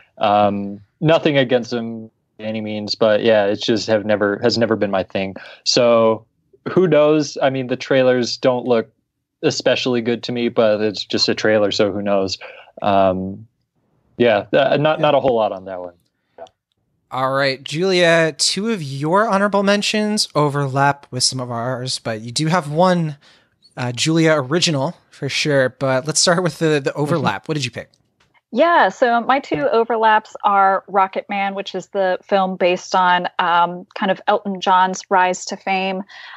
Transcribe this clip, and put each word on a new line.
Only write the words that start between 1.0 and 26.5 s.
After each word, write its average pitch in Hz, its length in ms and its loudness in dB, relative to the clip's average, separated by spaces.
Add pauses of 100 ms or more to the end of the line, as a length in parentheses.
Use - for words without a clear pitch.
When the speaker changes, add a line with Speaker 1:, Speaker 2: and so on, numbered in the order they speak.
Speaker 1:
nothing 156 360 2
against 120 340 0
them 113 380 -8 (280)
by 107 80 -12
any 110 160 -6
means, 107 340 -6
but 107 280 2
yeah, 107 220 2
it's 104 200 -2
just 110 220 -2
have 107 180 0
never, 104 380 0
has 113 140 0
never 110 180 0
been 101 160 -2
my 95 120 0
thing. 95 320 -6 (300)
So 113 600 2 (440)
who 185 180 2
knows? 151 540 2
I 143 80 2
mean, 131 180 -4
the 123 100 -4
trailers 127 600 0
don't 123 280 0
look 113 240 0 (520)
especially 127 600 0
good 117 220 -4
to - 80 -8
me, 120 180 -2
but 110 300 2
it's 107 240 -4
just - 240 -2
a 107 80 0
trailer, 107 360 2
so 104 200 0
who 101 100 -6
knows? 98 360 -2 (440)
Um, 98 640 0 (720)
yeah, 107 360 2
uh, 147 240 2
not, 156 220 0
Speaker 2:
Yeah. - 20 -6
Speaker 1:
not 147 140 2
a 135 40 4
whole 127 160 2
lot 107 160 0
on 95 140 -12
that 92 160 -12
one. 90 120 -14 (1200)
Speaker 2:
All 131 220 -2
right, 135 300 -2
Julia, 165 760 2
two 214 320 -2
of 202 100 -4
your 151 480 0
honorable 202 320 0
mentions 208 720 0
overlap 143 800 0
with 127 120 -4
some 127 160 -2
of 123 120 -8
ours, 123 480 -6
but 113 220 -8
you 120 100 -12
do 151 160 -4
have 156 240 -2
one, 170 460 0 (600)
uh, 123 140 -4
Julia 156 420 2
original 147 640 -2 (140)
for - 180 -8
sure. 139 400 0
But 131 380 -2
let's 156 120 -2
start 180 220 2
with 175 160 -2